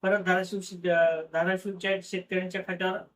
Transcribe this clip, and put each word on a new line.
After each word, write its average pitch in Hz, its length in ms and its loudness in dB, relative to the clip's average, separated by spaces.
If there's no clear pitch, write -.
परत 202 160 4
धाराशिव 185 440 0
शे-, 180 280 -4
अं, 165 320 4
धाराशिवच्या 185 600 0
शेतकऱ्यांच्या 185 580 -4
खात्यावर 185 380 -2